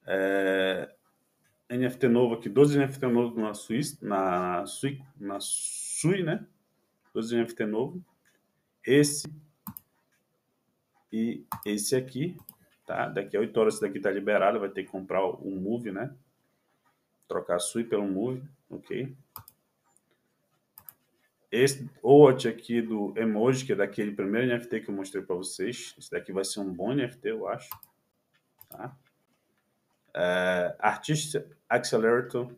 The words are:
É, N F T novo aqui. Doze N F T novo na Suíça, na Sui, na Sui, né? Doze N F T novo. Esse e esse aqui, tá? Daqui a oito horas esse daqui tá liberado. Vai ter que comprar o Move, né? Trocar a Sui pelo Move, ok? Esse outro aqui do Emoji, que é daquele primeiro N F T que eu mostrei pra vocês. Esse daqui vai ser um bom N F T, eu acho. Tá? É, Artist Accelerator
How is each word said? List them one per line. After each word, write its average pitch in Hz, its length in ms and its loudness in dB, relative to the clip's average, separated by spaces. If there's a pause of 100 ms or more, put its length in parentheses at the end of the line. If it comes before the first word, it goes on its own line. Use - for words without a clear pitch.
É, 95 880 0 (760)
N 123 160 0
F 131 120 -4
T 135 100 2
novo 120 260 6
aqui. 113 160 -6
Doze 143 280 6
N 139 80 6
F 135 140 -6
T 131 80 0
novo 120 320 2
na 110 140 -2
Suíça, 113 480 -4
na 92 640 0
Sui, 135 360 -6 (140)
na 98 240 -8
Sui, - 840 -4
né? 170 220 -4 (680)
Doze 113 220 -4
N 117 80 4
F 113 120 -6
T 113 100 -2
novo. 131 380 -4 (800)
Esse 143 440 4 (1800)
e 113 340 -4 (200)
esse 104 300 -2
aqui, 131 400 -4 (500)
tá? - 240 -4
Daqui 98 280 -4
a - 20 2
oito 110 200 -2
horas 107 160 4
esse - 60 -6
daqui 101 180 -4
tá 98 100 0
liberado. 101 500 2
Vai 98 100 -4
ter 95 140 -8
que 95 60 -12
comprar 92 340 -2
o 92 280 -4
Move, 104 400 -4
né? 120 240 -8 (1120)
Trocar 87 300 -2
a - 20 0
Sui 117 240 -4
pelo 104 240 0
Move, 120 340 -2 (280)
ok? 135 440 -8 (2250)
Esse 135 400 2 (120)
outro 131 480 10
aqui 117 320 -2
do 110 360 -4
Emoji, 117 480 2
que - 60 -2
é 101 40 2
daquele 104 380 -2
primeiro 104 340 -2
N 123 80 0
F 120 120 -8
T 110 140 -6
que - 80 -14
eu 104 60 -6
mostrei 95 280 -8
pra 92 120 -6
vocês. 92 640 -8
Esse - 140 -18
daqui 87 200 -8
vai 95 120 -2
ser - 160 -8
um 98 140 -6
bom 92 180 -6
N 135 120 0
F 127 140 -10
T, 104 140 -6
eu 107 160 -6
acho. 107 220 -8 (1000)
Tá? 127 260 -14 (1160)
É, 90 680 0
Artist - 580 -2 (320)
Accelerator 120 880 0